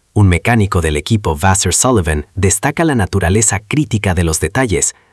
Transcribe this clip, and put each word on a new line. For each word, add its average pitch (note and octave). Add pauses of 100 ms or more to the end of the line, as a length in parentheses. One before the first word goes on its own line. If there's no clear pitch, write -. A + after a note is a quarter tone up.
(140)
un G2+
mecánico G2
del D#2
equipo F2+
Vassar F#2
Sullivan, E2
destaca C#3
la D3
naturaleza G2+
crítica G#2
de F2
los D#2+
detalles, G#2 (180)